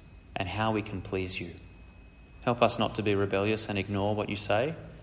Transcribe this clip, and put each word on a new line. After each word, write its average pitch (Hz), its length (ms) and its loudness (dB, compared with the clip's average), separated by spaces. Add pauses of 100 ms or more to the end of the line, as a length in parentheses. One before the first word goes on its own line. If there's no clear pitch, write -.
(360)
and 95 140 -2
how 110 240 0
we 107 80 2
can 98 200 -6
please 95 380 -4
you. 87 120 -6 (920)
Help 120 180 2
us 110 160 6
not 110 180 0
to 107 80 0
be 101 120 4
rebellious 101 540 2
and 101 80 0
ignore 101 380 0
what 104 120 -2
you 104 80 -4
say, 117 400 2 (280)